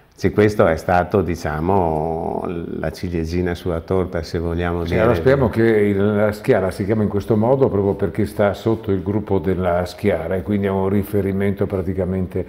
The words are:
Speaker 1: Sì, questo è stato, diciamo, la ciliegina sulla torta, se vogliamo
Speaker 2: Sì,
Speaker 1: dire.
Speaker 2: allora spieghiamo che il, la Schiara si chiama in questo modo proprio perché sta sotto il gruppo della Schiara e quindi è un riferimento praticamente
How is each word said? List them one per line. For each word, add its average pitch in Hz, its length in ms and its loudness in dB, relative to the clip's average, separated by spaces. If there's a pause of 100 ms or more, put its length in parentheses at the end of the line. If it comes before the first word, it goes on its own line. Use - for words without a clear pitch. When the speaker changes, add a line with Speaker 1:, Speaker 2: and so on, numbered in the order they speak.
(160)
Speaker 1:
Sì, 92 140 0
questo 107 360 4
è 82 100 4
stato, 90 460 2
diciamo, 82 1200 -2 (340)
la 80 140 -4
ciliegina 87 600 -2
sulla 82 260 -4
torta, 85 420 -2
se 85 160 -6
vogliamo 85 460 -2
Speaker 2:
Sì, 82 60 -4
Speaker 1:
dire. 90 100 0
Speaker 2:
allora 113 160 4
spieghiamo 131 340 4
che 113 120 0
il, 104 540 2
la 107 160 2
Schiara 98 380 0
si 101 140 -4
chiama 110 180 0
in 101 60 2
questo 98 280 0
modo 123 320 4
proprio 98 260 2
perché 101 300 -2
sta 101 300 0
sotto 110 360 -2
il 95 120 -2
gruppo 101 360 -2
della 90 480 0
Schiara 87 500 0
e 92 60 -2
quindi 101 240 0
è 98 40 0
un 95 180 0
riferimento 98 800 0
praticamente 92 840 -2